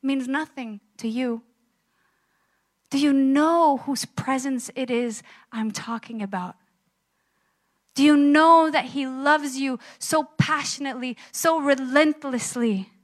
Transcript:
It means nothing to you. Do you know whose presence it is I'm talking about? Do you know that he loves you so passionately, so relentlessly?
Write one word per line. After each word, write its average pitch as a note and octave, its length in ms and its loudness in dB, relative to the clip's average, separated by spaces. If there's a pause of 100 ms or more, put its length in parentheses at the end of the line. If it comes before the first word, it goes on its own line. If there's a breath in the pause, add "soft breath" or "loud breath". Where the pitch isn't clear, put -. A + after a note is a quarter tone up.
It C4+ 40 -4
means C4+ 220 -2
nothing C4 520 -6 (180)
to A3+ 100 -6
you. A#3 340 -4 (1500)
Do C#4 80 -2
you C#4+ 140 4
know C#4+ 680 4
whose - 260 -6
presence C4 720 -6
it B3+ 120 -6
is A#3+ 360 -4 (260 soft breath)
I'm A3 220 -6
talking A3+ 500 -10
about? F#3+ 320 -8 (1400)
Do C4+ 100 2
you D4 120 8
know D#4 540 6
that D4 140 0
he C4+ 240 -6
loves C#4 500 0
you C4+ 220 -4 (180 loud breath)
so D#4 240 -2 (160)
passionately, C4+ 800 -4 (160 loud breath)
so E4 260 0
relentlessly? C4 1300 0 (120)